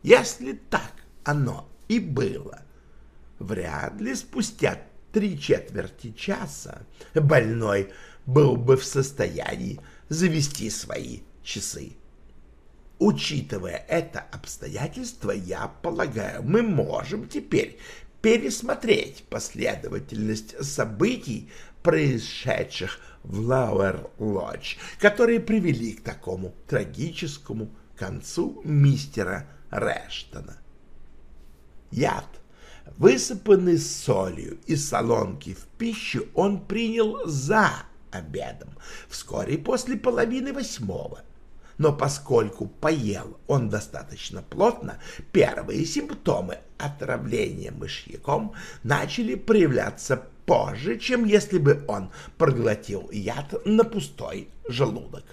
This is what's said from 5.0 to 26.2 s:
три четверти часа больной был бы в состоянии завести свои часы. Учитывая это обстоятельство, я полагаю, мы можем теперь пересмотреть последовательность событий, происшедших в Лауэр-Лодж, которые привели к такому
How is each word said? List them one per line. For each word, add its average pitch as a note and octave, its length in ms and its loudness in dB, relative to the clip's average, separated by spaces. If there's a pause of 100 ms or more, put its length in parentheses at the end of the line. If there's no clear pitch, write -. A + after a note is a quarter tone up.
три F#3+ 300 0
четверти - 720 -2
часа - 680 -8 (320)
больной A2+ 760 4 (360)
был C3 300 8
бы B2 200 6
в C3+ 80 -4
состоянии - 960 -4 (300)
завести D#3 580 2
свои - 520 -8 (220)
часы. - 500 -8 (1040)
Учитывая B2 920 0
это - 320 -2
обстоятельство, - 1080 -8
я F#2 500 -6
полагаю, A2+ 600 -4
мы F#3 180 4
можем G#3+ 680 -2
теперь - 520 -2 (420)
пересмотреть - 1080 2
последовательность - 1300 -4
событий, C3 880 -2 (340)
происшедших C3 1160 0 (240)
в G2 260 -6
Лауэр-Лодж, G#2 1300 0 (240)
которые A#3 400 6
привели D3 540 0
к - 80 -16
такому F#2+ 520 -8 (120)